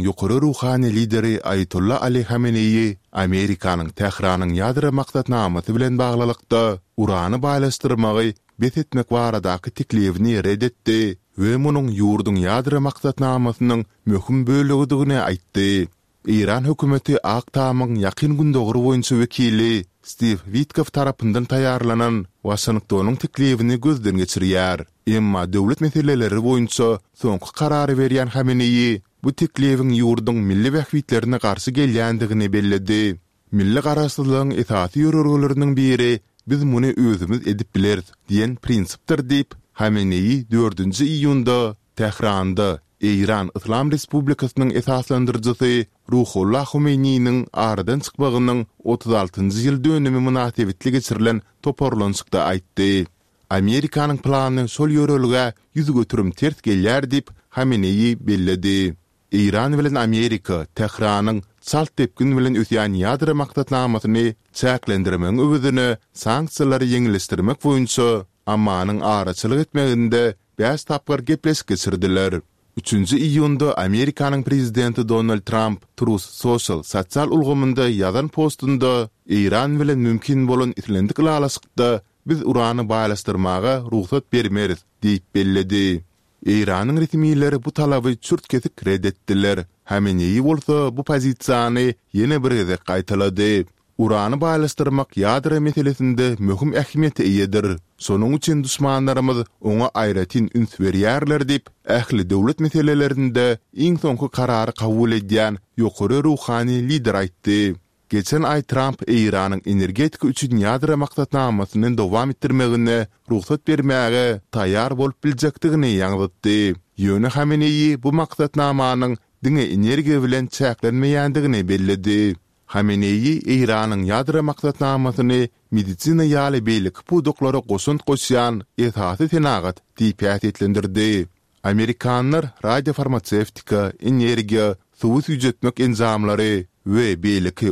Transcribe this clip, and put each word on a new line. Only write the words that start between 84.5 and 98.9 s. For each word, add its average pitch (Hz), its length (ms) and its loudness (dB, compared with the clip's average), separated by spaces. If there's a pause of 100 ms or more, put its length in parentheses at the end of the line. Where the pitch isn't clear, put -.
diýip 104 200 0 (120)
belledi. 95 680 0 (420)
Iranyň 104 580 0
resmiýetleri 147 640 0
bu 151 60 -6
talaby 131 440 0
çürt - 320 -4
kesik - 380 -4
reddetdiler. 98 800 0 (240)
Khamenei 101 540 0
bolsa 147 540 0
bu 143 40 -6
pozisiýany 123 920 0 (180)
ýene 131 300 0
bir 127 80 2
geze 92 240 0 (140)
gaýtalady. 98 760 0 (320)
Urany 110 380 0
baýlaşdyrmak 147 800 -2
ýadra 135 440 0
meselesinde 131 800 0
möhüm 98 320 0 (100)
ähmiýete 147 420 -2
eýedir. 98 540 2 (280)
Şonuň 110 320 2
üçin 147 260 0
duşmanlarymyz 131 760 0 (300)